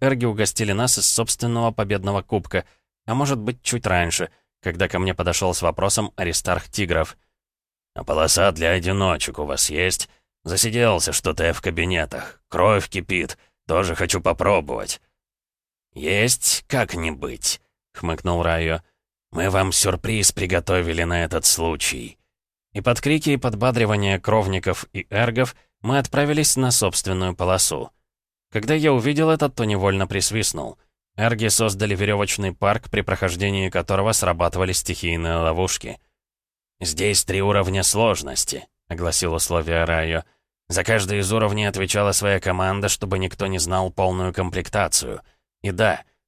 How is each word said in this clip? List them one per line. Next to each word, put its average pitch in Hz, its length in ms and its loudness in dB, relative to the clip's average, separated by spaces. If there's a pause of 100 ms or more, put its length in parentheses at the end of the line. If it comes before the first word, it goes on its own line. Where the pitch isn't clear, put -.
эрги 131 240 2
угостили 107 460 0
нас 113 260 2
из 98 80 0
собственного 117 680 0
победного 101 520 -2
кубка, 95 420 -2 (400)
а 110 80 -2
может 139 240 0
быть, 117 240 -6
чуть - 240 -4
раньше, 87 440 0 (320)
когда 90 260 -2
ко 92 100 -2
мне 92 160 0
подошел 87 400 0
с - 80 -4
вопросом 95 540 0
Аристарх 87 540 -2
Тигров. 85 480 -2 (760)
"А - 100 -12
полоса 80 480 2
для 82 200 0
одиночек 92 680 0
у 76 60 -4
вас 69 240 -2
есть? 90 400 -2 (340)
Засиделся 104 680 0
что-то 82 300 -2
я 82 100 2
в - 80 -6
кабинетах. 85 840 -4
Кровь 98 420 2
кипит. 90 480 -4 (300)
Тоже 85 280 2
хочу 90 240 -2
попробовать". 82 800 0 (960)
"Есть, 101 720 0
как 117 280 -2
не 82 160 -2
быть", 67 500 -6 (320)
хмыкнул 85 480 -2
Райо. 82 400 0 (500)
"Мы 90 180 -2
вам 95 220 2
сюрприз 92 600 0
приготовили 87 720 0
на 85 200 0
этот 85 220 -2
случай". 76 720 -2 (560)
И 101 80 -6
под 120 200 0
крики 151 300 2
и 139 60 4
подбадривание 107 840 2
кровников 95 760 0
и 98 160 -8
эргов 117 460 0 (260)
мы 123 160 0
отправились 147 580 2
на 131 160 2
собственную 92 640 0
полосу. 90 560 0 (600)
Когда 110 220 -2
я 156 200 4
увидел 143 360 2
это, 151 200 2
то 120 160 -2
невольно 98 420 2
присвистнул. 95 680 -4 (400)
Эрги 113 300 2
создали 104 480 2
веревочный 101 580 0
парк, 101 360 0
при 104 120 0
прохождении 95 680 0
которого 95 420 0
срабатывали 90 600 0
стихийные 82 680 -2
ловушки. 85 600 -2 (800)
"Здесь 90 460 0
три 95 160 0
уровня 98 420 2
сложности", 87 840 0 (200)
огласил 85 460 -2
условия 82 500 0
Райо. 82 400 0 (460)
"За 90 140 0
каждый 104 360 0
из 95 140 0
уровней 107 320 2
отвечала 101 460 0
своя 98 280 2
команда, 95 480 0
чтобы 95 320 -2
никто 95 280 -4
не 95 100 -2
знал 90 340 0
полную 92 420 0
комплектацию. 87 880 -2 (400)
И 101 100 -4
да, 92 320 2 (240)